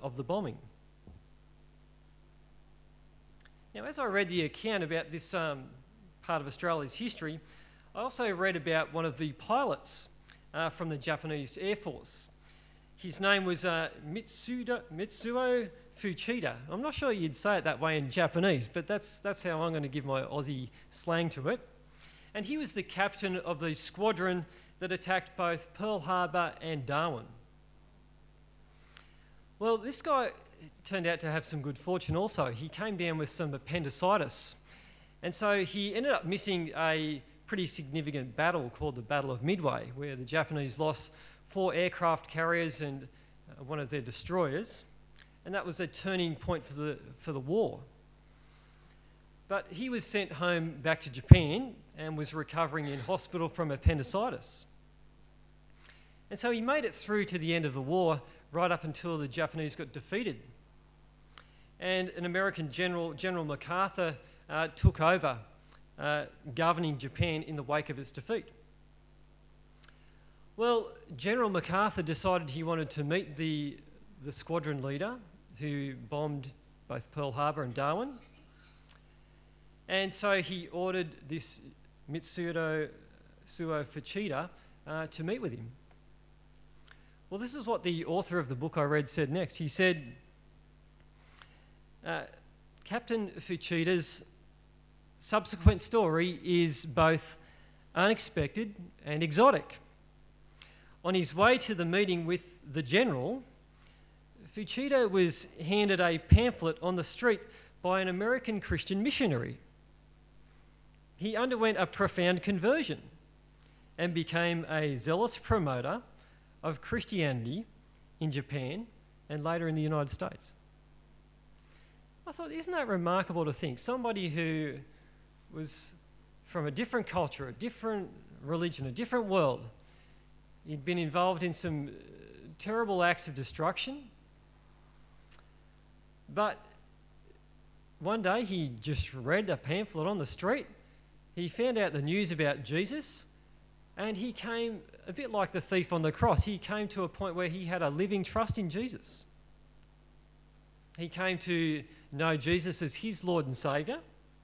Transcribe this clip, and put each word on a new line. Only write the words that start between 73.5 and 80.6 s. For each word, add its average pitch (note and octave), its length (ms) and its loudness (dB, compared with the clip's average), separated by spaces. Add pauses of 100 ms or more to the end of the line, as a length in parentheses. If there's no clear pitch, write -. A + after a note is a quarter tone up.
the C#3 80 -8
squadron D3+ 500 -2
leader C#3+ 320 -2 (440)
who C#3+ 360 -4 (140)
bombed D3 420 -4 (380)
both B2 240 -8
Pearl C#3+ 180 -4
Harbor D3 320 0
and B2 120 -6
Darwin. F3+ 400 0 (1700)
And F#3+ 240 0
so G3 280 2
he F3 280 -6